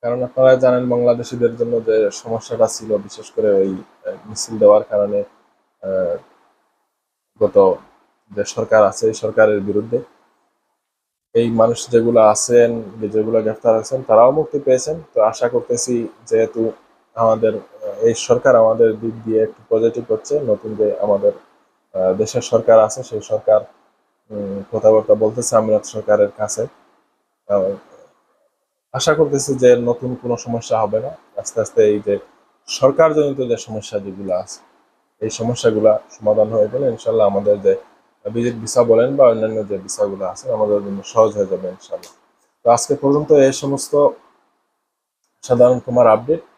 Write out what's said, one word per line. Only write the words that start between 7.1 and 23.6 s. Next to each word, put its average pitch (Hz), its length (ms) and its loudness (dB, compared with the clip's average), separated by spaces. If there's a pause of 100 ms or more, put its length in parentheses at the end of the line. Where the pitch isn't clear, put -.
গত 98 360 4 (580)
যে 101 100 -4
সরকার 110 400 2
আছে, 98 220 -2
এই 110 80 0
সরকারের 107 460 0
বিরুদ্ধে 104 380 -4 (1400)
এই 117 160 2
মানুষ 113 400 0
যেগুলো 117 300 4
আছেন, 117 640 4 (260)
যেগুলো 110 340 0
গ্রেফতার 110 340 0
আছেন, 131 260 -4
তারাও 117 280 6
মুক্তি 147 280 -2
পেয়েছেন। 135 380 0 (180)
তো 113 80 2
আশা 110 260 0
করতেছি, 120 600 -4 (180)
যেহেতু 113 460 -2 (420)
আমাদের, 110 420 0
আহ, - 300 -14 (140)
এই 113 140 2
সরকার 123 420 2
আমাদের 113 440 2
দিক 113 140 -6 (100)
দিয়ে 110 180 0
একটু - 260 -6
পজিটিভ 113 440 -2
হচ্ছে, 143 280 -2
নতুন 110 340 -4
যে 104 260 0
আমাদের, 101 320 -2 (640)
আহ, 92 180 0
দেশের 110 300 -4
সরকার 113 380 2
আছে, 107 220 -2
সেই 110 180 -10
সরকার, 107 400 0 (680)